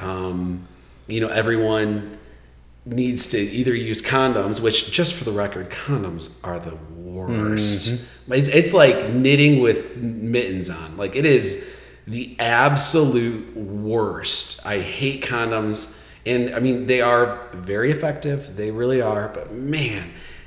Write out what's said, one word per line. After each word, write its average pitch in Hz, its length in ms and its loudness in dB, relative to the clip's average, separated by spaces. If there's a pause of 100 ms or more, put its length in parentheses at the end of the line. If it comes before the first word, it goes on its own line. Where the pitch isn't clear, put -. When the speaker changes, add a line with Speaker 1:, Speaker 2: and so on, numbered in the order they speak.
Speaker 1:
um, 90 640 -6 (400)
you 110 140 -2
know, 110 60 0
everyone 107 880 0 (680)
needs 123 440 -2
to 117 80 -2
either 117 380 0
use 113 260 -2
condoms, 113 640 0
which, - 280 2
just 170 220 2
for - 120 -6
the 113 60 -2
record, 101 380 -4
condoms 92 760 -6
are 87 160 -8
the 85 160 -12 (200)
worst. 104 920 -2
Speaker 2:
Mm-hmm. - 440 -6
Speaker 1:
It's, 143 160 4
it's 165 240 4
like 131 360 6
knitting 139 520 6
with - 360 0
mittens 110 720 -4
on. 80 260 -12
Like, 98 180 -6
it 143 100 0
is - 540 2 (280)
the 120 320 -8
absolute 120 1160 4
worst. 104 1120 -2
I 104 140 -2
hate 135 440 -4
condoms. 113 800 -2 (220)
And, 123 300 2
I 117 40 0
mean, 127 280 2
they 127 140 4
are 120 520 4
very 98 380 -2
effective. 147 640 -4
They 107 160 -4
really 123 300 0
are. 107 280 -2
But, - 220 -10
man, 120 580 -4 (380)